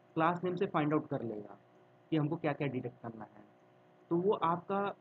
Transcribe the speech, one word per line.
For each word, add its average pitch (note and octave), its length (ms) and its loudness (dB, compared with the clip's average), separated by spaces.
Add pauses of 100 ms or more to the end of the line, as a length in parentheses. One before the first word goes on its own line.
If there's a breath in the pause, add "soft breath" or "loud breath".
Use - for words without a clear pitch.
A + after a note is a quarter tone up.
(140)
क्लास E3+ 300 2
नेम F3+ 120 0
से G3 100 0
फाइंड D3+ 280 2
आउट D3+ 140 0
कर C3 140 -4
लेगा G#2 360 -8 (520)
कि D#3+ 80 2
हमको D3 180 0
क्या-क्या D3 320 -2
डिटेक्ट B2 340 -6
करना A2 220 -10
है। - 320 -20 (540)
तो E3+ 80 4
वो F#3+ 160 4
आपका, F#3+ 680 0